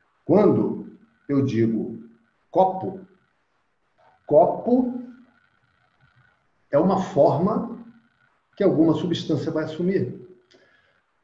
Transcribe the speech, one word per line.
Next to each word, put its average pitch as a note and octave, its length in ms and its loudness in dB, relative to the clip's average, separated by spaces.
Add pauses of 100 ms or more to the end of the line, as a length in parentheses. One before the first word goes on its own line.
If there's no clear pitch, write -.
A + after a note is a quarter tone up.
(240)
Quando - 680 2 (320)
eu C#3 160 0
digo A2 580 -2 (500)
copo, F#3 480 -2 (1300)
copo G#3+ 760 2 (1700)
é C#3+ 60 2
uma F#3 240 2
forma D#3+ 760 0 (760)
que - 80 -4
alguma D#3 300 4
substância D#3+ 580 -4
vai D#3 120 -4
assumir. F3 580 -4 (1040)